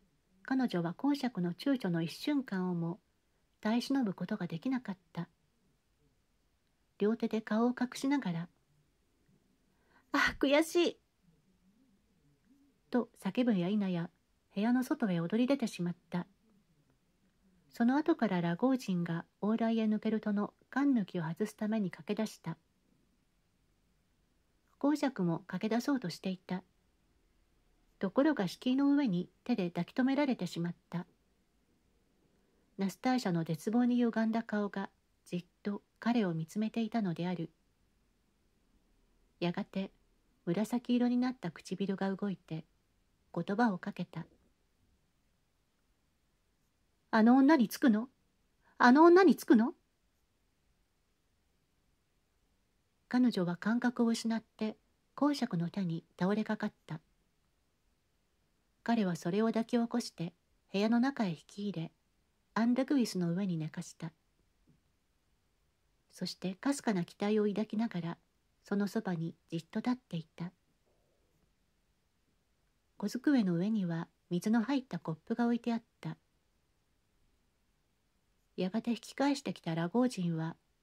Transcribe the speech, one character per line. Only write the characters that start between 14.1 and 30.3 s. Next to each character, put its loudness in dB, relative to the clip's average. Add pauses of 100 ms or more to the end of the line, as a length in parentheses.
部 -4
屋 2
の 2
外 -2
へ 0
躍 -2
り 2
出 2
て -2
し -6
ま -2
っ -12 (140)
た。 -4 (1400)
そ 0
の 4
後 2
か 0
ら 0
ラ 0
ゴ 2
ー 2
人 -2
が -4 (160)
往 0
来 0
へ 0
抜 2
け -2
る 0
と -4
の -2 (180)
ガ 0
ン 4
抜 2
き -6
を -2
外 -4
す -8
た -4
め 0
に -2
駆 -8
け -2
出 -2
し -12
た。 -10 (2250)
公 2
爵 -2
も 0
駆 -4
け 0
出 2
そ 0
う 0
と -4
し -8
て -8
い -4
た。 -8 (1400)
と -2
こ 4
ろ 4
が -2
敷 -4
居 2
の 4
上 2
に -2 (140)
手 -2
で -2
抱 -4
き -20
留 2
め 0
ら 2
れ 0